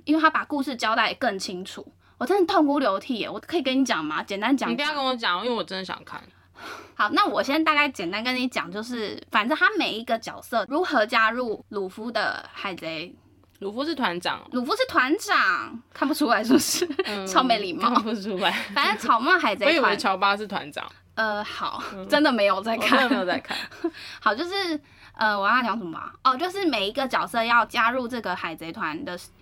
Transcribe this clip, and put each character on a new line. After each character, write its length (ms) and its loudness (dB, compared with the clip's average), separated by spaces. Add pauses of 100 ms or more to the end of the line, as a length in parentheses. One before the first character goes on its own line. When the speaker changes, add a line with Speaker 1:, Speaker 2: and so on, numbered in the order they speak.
Speaker 1:
因 120 2
为 60 2
他 80 6
把 160 -2
故 180 -4
事 120 -6
交 200 0
代 180 2
更 240 -2
清 260 -8
楚， 220 -14 (320)
我 80 -4
真 140 2
的 120 2
痛 140 6
哭 140 2
流 200 2
涕 200 -6
耶。 100 -4
我 100 -8
可 160 -8
以 60 2
跟 180 2
你 60 4
讲 180 0
吗？ 200 -4
简 160 -6
单 180 2
讲。 140 -2
Speaker 2:
你 40 0
不 60 -4
要 140 0
跟 100 -2
我 100 0
讲， 300 0
因 60 0
为 40 0
我 80 -2
真 140 -8
的 80 -6
想 180 -10
看。 160 -14 (760)
Speaker 1:
好， 160 2
那 120 4
我 180 2
先 220 2
大 120 4
概 120 4
简 220 -4
单 140 -4
跟 120 0
你 120 0
讲， 240 -4
就 100 -6
是 480 -6
反 180 2
正 80 2
他 220 4
每 160 0
一 100 -8
个 140 0
角 240 -10
色 260 -2
如 160 0
何 220 2
加 240 4
入 400 -4
鲁 180 -4
夫 240 -8
的 400 -2
海 220 -8
贼。 420 -8 (440)
Speaker 2:
鲁 120 -8
夫 140 -4
是 80 -2
团 260 -2
长。 220 -4 (120)
Speaker 1:
鲁 120 -2
夫 100 0
是 40 -8 (100)
团 300 2
长， 600 0 (140)
看 140 -2
不 80 2
出 100 2
来 180 4
是 100 4
不 40 8
是？ 320 0 (160)
Speaker 2:
嗯， 200 -4
Speaker 1:
<laughs> 20 -8
超 160 4
没 160 4
礼 140 -6
貌。 200 0
Speaker 2:
看 100 4
不 120 -2
出 240 -6
来。 120 2 (220)
Speaker 1:
反 140 2
正 100 0
草 220 2
帽 180 4
海 180 2
贼 100 0
团。 100 6
Speaker 2:
我 40 4
以 120 4
为 60 2
乔 200 0
巴 180 4
是 120 -6
团 240 -6
长。 200 -10 (240)
Speaker 1:
呃， 280 0
好， 400 -6 (100)
Speaker 2:
嗯。 140 -10
Speaker 1:
真 160 4
的 80 6
没 140 2
有 160 4
在 160 -2
看。 140 0
Speaker 2:
我 100 6
真 80 4
的 0 -
没 100 4
有 60 0
在 140 0
看。 180 -8 (300)
Speaker 1:
<laughs> 40 -2 (300)
好， 120 2
就 120 -2
是， 340 -2 (380)
呃， 200 2
我 80 0
要 160 4
讲 160 -2
什 60 -6
么 140 -8
啊？ 160 -12 (100)
哦， 140 4
就 120 -2
是 160 -4
每 220 2
一 60 -4
个 120 -2
角 220 0
色 160 0
要 220 4
加 260 2
入 160 -2
这 140 -6
个 120 -4
海 220 -6
贼 160 -12
团 320 -6
的 160 -8 (220)